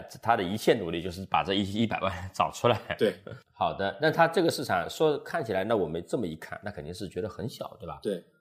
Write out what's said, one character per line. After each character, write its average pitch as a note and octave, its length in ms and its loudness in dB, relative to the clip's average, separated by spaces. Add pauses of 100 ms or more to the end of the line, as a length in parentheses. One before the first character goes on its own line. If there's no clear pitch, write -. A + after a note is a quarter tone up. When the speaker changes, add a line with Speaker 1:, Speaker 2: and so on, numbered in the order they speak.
(220)
Speaker 1:
他 A2+ 120 4
的 A2 80 2
一 F#2 140 0
切 - 160 4
努 F#2+ 180 2
力 E2+ 120 -2
就 F2+ 80 -4
是 F#2 160 -8
把 D#2 180 2
这 F#2 80 0
一， G2+ 300 2
一 A2+ 40 4
百 G#2+ 140 -2
万 F#2+ 100 0 (100)
<laughs> F#2 120 -10
找 D2 180 2
出 - 180 2
来。 A2+ 100 4 (200)
Speaker 2:
对。 G#2 140 4 (420)
Speaker 1:
好 E2+ 240 2
的， G2 220 -2
那 D3+ 100 4
他 E3 160 6
这 E3+ 160 2
个 E3 80 4
市 C#3 140 -4
场 F2 260 0
说 D#3 280 2
看 E3 260 -6
起 A2+ 80 -4
来， F#2+ 100 2
那 A2+ 140 2
我 F#2 100 4
们 E2+ 180 -4
这 - 140 -4
么 G#2 80 -2
一 D#2+ 80 -6
看， - 300 -12
那 G#2 60 -6
肯 D2+ 140 -10
定 E2 80 -10
是 F#2 160 -8
觉 F2+ 140 -6
得 G#2 60 -4
很 F#2+ 200 -6
小， - 300 -10
对 F2+ 80 -12
吧？ D2+ 160 -10
Speaker 2:
对。 G2 220 -4 (160)